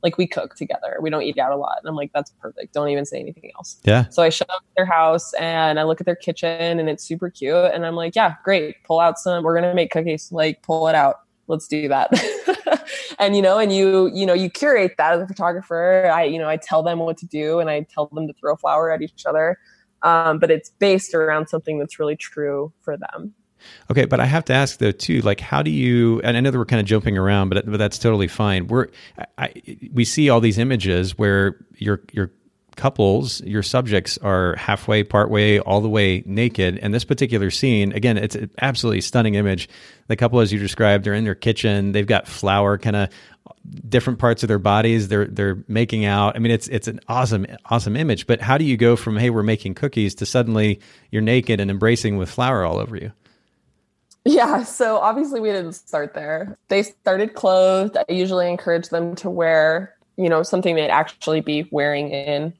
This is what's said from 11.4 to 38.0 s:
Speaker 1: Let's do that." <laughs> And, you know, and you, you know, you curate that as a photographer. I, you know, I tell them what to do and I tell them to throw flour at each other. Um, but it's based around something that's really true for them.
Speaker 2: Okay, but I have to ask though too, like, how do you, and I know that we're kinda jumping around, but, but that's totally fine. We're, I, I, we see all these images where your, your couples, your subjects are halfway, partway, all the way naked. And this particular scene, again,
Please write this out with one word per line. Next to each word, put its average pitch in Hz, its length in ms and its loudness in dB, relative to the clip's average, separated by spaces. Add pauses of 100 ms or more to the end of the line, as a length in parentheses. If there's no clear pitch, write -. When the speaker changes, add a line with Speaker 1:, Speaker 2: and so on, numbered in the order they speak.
Speaker 1:
Let's 160 180 -4
do 151 220 -4
that." 135 240 0
<laughs> - 500 -2 (560)
And, 202 160 2
you 202 60 4
know, 190 180 4
and 214 140 2
you, 190 420 4
you 190 120 -2
know, 180 80 4
you 180 160 0
curate 233 480 2
that 160 160 2
as 175 80 0
a 190 40 -8
photographer. 185 840 0
I, 165 120 4
you 156 140 -2
know, 156 100 -4
I 156 100 -2
tell 160 240 0
them 170 160 0
what 165 200 -4
to 175 80 -16
do 156 340 -2
and 160 100 -2
I 147 100 -2 (120)
tell 147 160 -2
them 156 180 -8
to 147 80 -10
throw 151 220 -2
flour 151 340 0
at 156 100 -2
each - 240 -12
other. 156 340 0 (440)
Um, 165 360 2
but 165 120 2
it's 160 180 0 (100)
based 190 360 0
around 156 340 0
something 156 300 -6
that's 143 200 -8
really 151 180 -2
true 147 560 -8 (100)
for 147 160 -6
them. 196 340 -14 (580)
Speaker 2:
Okay, 123 140 4
but 123 160 0
I 120 60 2
have 156 180 0
to - 80 -2
ask 135 260 0
though 107 140 2
too, 139 300 -2
like, 101 180 0
how 143 220 -2
do 151 80 -2
you, 120 520 2
and 117 140 0
I 120 40 0
know 135 100 2
that 131 80 0
we're 113 80 0
kinda 117 180 2
jumping 104 320 0
around, 98 320 2
but, 95 160 0
but 104 140 -4
that's 104 200 -2
totally 104 300 2
fine. 95 380 -2
We're, 120 220 0 (300)
I, - 60 -10 (140)
I, - 140 -6 (400)
we 123 120 2
see 147 240 2
all 117 120 6
these 110 180 2
images 95 580 0
where 98 400 2 (220)
your, 104 240 -2 (100)
your 95 180 -4 (460)
couples, 117 640 0
your 101 220 -4
subjects 107 560 -2
are 92 380 0
halfway, 107 460 -2
partway, 104 580 2
all 98 200 2
the 110 80 -2
way 101 380 2
naked. 98 560 0
And 101 100 -2
this 117 120 -2
particular 113 460 0
scene, 104 420 2
again, 110 260 0